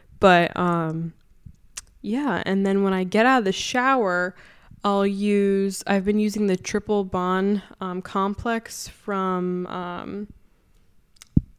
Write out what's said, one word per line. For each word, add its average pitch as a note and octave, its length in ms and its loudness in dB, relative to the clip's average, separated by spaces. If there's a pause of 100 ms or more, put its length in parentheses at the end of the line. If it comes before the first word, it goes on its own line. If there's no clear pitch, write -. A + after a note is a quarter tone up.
(200)
But, F3 360 6
um, E3 560 -2 (880)
yeah, B3 460 -2
and G3 180 0
then G3 200 2
when F#3+ 100 2
I F#3 100 0
get G#3+ 220 2
out C4 140 4
of G#3 40 0
the F#3+ 80 0
shower, G#3 800 0 (500)
I'll G3+ 220 2
use, G3 800 2
I've G3 180 2
been G#3 160 2
using G#3 260 0
the F#3 100 2
Triple G#3 480 -2
Bond, F#3 560 0 (200)
um, F#3 200 -8
complex G#3 880 -4
from, F#3 800 -4
um, F3+ 600 -10 (1300)